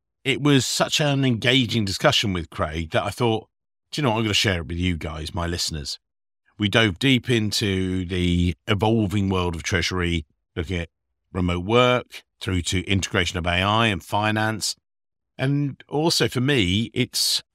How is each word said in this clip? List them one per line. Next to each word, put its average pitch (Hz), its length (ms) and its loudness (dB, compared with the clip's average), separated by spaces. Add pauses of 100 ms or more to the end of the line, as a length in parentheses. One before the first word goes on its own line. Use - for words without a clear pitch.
(220)
It 131 200 -2
was 143 240 4
such - 340 0
an 139 240 2
engaging 117 640 2
discussion 98 480 2
with 85 160 -4
Craig 82 400 -4
that 107 140 0
I 98 40 -2
thought, 110 400 -2 (420)
"Do - 100 -6
you - 20 0
know 131 80 2
what? 110 80 0
I'm 117 60 0
gonna 104 100 0
share 92 240 2
it 80 80 -8
with 85 100 -6
you 87 220 0
guys, 78 360 -10
my 85 120 -4
listeners." 80 520 -6 (600)
We 104 100 2
dove 110 300 4
deep 131 320 2
into 95 760 0
the 87 500 2 (120)
evolving 107 640 2
world 90 240 0
of 80 80 -10
Treasury, 85 640 -2 (280)
looking 87 220 -6
at 85 140 -8 (420)
remote 87 320 -2
work 123 580 2 (160)
through 92 240 -2
to 90 220 -2
integration 95 540 0
of 85 80 -4
A 87 160 0
I 107 240 2
and 95 180 -2
finance. 107 720 -2 (640)
And 143 500 -2
also 151 400 0
for 123 140 -2
me, 113 500 0
it's - 500 -2 (120)